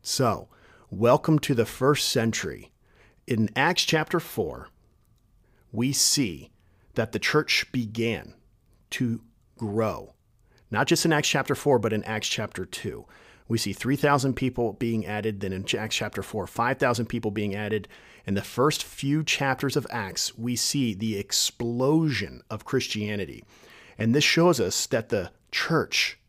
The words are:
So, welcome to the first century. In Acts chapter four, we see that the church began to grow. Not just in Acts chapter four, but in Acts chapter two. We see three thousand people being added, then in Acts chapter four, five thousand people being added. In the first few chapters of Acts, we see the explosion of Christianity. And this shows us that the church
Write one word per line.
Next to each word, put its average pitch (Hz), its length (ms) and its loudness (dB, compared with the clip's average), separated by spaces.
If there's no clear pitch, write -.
So, - 480 -2
welcome 123 520 4
to - 140 0
the 113 120 4
first - 420 2
century. 101 640 -2
In 110 280 2
Acts 160 300 2
chapter 160 360 0
four, - 480 -6
we 123 220 -2
see 98 580 0
that 113 180 0
the 110 60 -2
church - 540 0
began 113 600 -2
to 117 280 0
grow. 107 560 -2
Not 110 160 2
just 165 180 4
in 165 80 4
Acts 147 160 2
chapter 139 260 0
four, 131 240 4
but 110 140 0
in 107 120 -2
Acts 110 240 -4
chapter 104 360 -6
two. 64 400 -10
We 117 100 0
see 98 160 -2
three 135 220 0
thousand 139 360 4
people 120 400 0
being 113 320 -2
added, 104 360 -4
then 95 120 -4
in 95 140 -4
Acts 107 200 -4
chapter 104 260 -4
four, 95 240 -6
five 123 320 0
thousand 120 280 2
people 110 240 -4
being 101 240 -2
added. 104 320 -4
In 104 60 -2
the 98 80 0
first 139 420 0
few 147 400 -2
chapters 139 540 0
of 139 140 0
Acts, 98 480 -6
we 120 180 -4
see 120 380 0
the 104 240 -2
explosion 123 1300 0
of 107 160 -8
Christianity. 104 800 -4
And 113 160 4
this 143 100 4
shows 165 340 6
us 95 280 0
that 117 240 -2
the 95 200 -2
church - 680 0